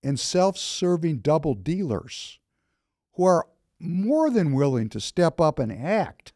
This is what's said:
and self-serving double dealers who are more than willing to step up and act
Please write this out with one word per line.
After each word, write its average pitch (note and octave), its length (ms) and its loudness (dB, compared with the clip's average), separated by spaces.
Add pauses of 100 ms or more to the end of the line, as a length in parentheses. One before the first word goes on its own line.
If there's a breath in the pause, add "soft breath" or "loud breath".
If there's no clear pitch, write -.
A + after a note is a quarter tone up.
and C3+ 160 -2
self-serving F3+ 1000 0
double D3 360 0
dealers C3+ 840 -6 (720)
who F3+ 120 0
are F3+ 220 4 (320)
more G#3+ 520 0
than F3 240 2
willing C3 360 0
to G#2+ 100 -8
step E3 400 0
up D#3 180 2
and A#2 140 -2
act E3 640 -4